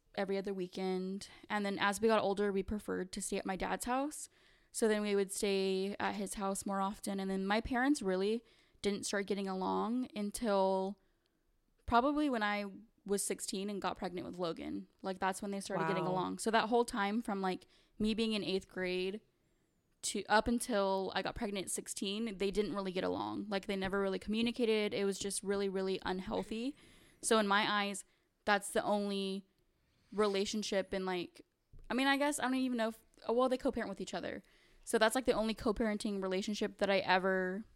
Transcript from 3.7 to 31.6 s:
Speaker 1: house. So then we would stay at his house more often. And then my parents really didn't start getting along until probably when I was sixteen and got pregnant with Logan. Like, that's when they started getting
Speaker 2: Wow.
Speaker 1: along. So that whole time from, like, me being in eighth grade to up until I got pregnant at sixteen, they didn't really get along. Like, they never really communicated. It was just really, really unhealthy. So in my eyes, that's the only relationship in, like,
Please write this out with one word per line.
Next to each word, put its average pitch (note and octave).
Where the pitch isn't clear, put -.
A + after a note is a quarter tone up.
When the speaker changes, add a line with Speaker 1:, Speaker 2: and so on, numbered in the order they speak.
Speaker 1:
house. C4+
So A3+
then G#3
we G#3
would G3
stay G3
at G3+
his G3+
house G3
more G3
often. G3
And F#3+
then F#3+
my G#3
parents C4
really G3
didn't G3+
start G3+
getting G3
along F#3+
until G3
probably C#4+
when A3+
I G#3
was G3
sixteen G3+
and G3
got F3+
pregnant F3+
with F3+
Logan. E3
Like, F#3+
that's F#3+
when G#3
they G3
started F3
getting E3
Speaker 2:
Wow. F3+
Speaker 1:
along. F#3
So A3+
that G#3+
whole A#3+
time G#3+
from, G3
like, F#3
me G#3+
being A3
in G3+
eighth F#3+
grade F#3
to G3+
up G#3+
until G3
I F#3+
got -
pregnant G3+
at -
sixteen, G#3
they G3
didn't G3+
really F#3+
get F#3
along. G3
Like, G3
they G3+
never F#3+
really F#3+
communicated. A3
It G3
was G3
just -
really, G3
really F#3+
unhealthy. F#3+
So A3+
in G#3
my G3+
eyes, G3+
that's G3+
the -
only G3
relationship G3+
in, F#3+
like, F3+